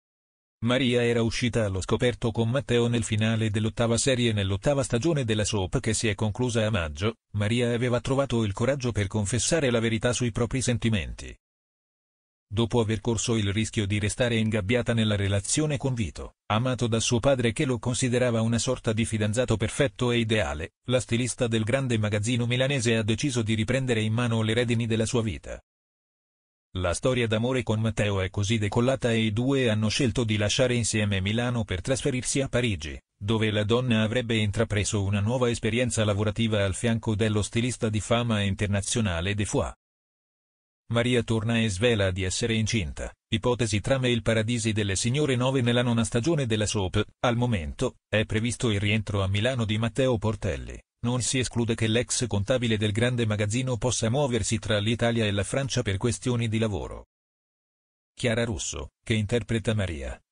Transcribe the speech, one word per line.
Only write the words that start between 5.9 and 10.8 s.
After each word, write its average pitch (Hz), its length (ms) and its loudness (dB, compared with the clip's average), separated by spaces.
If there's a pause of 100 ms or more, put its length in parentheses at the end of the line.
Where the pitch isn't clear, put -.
si - 140 0
è 101 80 0
conclusa 113 500 0
a 110 60 0
maggio. 85 460 -2 (160)
Maria 117 380 0
aveva 120 300 0
trovato 131 420 0
il 101 80 0
coraggio 123 400 0
per 104 140 -2
confessare 110 640 0
la 117 100 2
verità 113 320 0
sui 120 200 -2
propri 120 280 -2
sentimenti. 92 800 -2 (1120)